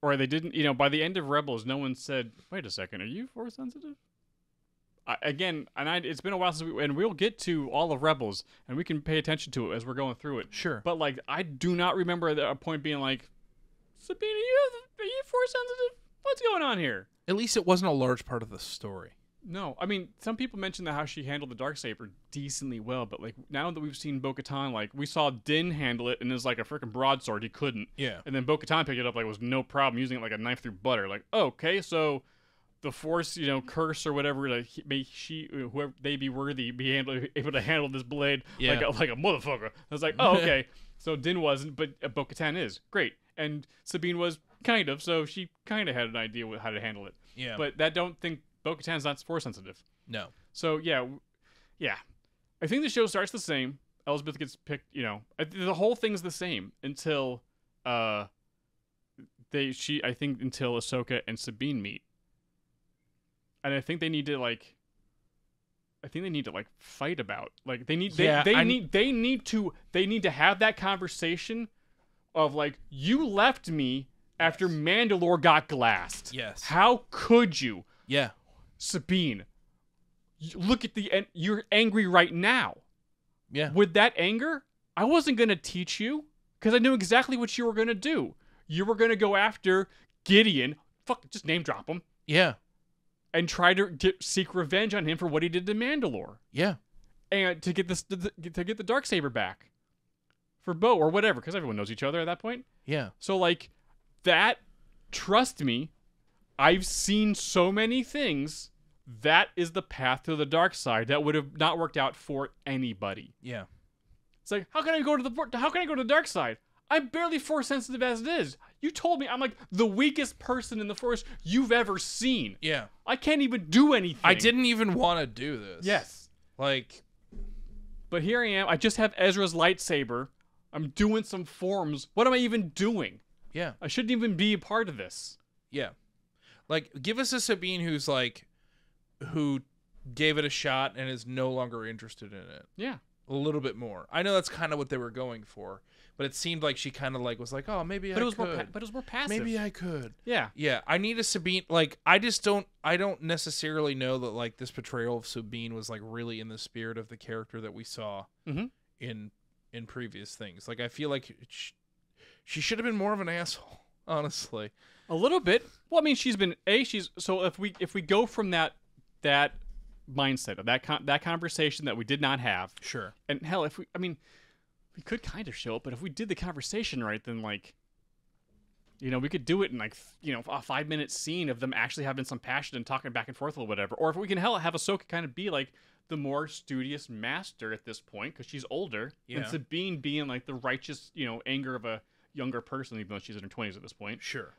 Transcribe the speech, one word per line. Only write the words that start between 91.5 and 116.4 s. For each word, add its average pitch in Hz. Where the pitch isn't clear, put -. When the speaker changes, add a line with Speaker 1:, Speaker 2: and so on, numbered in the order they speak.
Speaker 1:
drop 101
him. 170
Speaker 2:
Yeah. 151
Speaker 1:
And 170
try 180
to 190
get, 180
seek -
revenge 185
on 185
him 156
for 180
what 156
he 175
did 180
to 208
Mandalore. 214
Speaker 2:
Yeah. 170
Speaker 1:
And 185
to 180
get 175
this, 180
to, 190
to 175
get 208
the 214
Darksaber 185
back 98
for 180
Bo 196
or 156
whatever, 196
'cause 165
everyone 139
knows 101
each 117
other 147
at 160
that 170
point. 247
Speaker 2:
Yeah. 135
Speaker 1:
So, 196
like, 175
that, 180
trust 220
me, 131
I've 185
seen 208
so 185
many 226
things. 151
That 165
is 170
the 185
path 131
to 160
the 151
dark 165
side 113
that 147
would 147
have 139
not 160
worked 165
out 135
for 139
anybody. 110
Speaker 2:
Yeah. 117
Speaker 1:
It's -
like, 202
how 311
can 320
I 311
go 285
to 254
the 254
por-, 262
how 254
can 349
I 330
go 302
to 262
the 226
dark 302
side? 123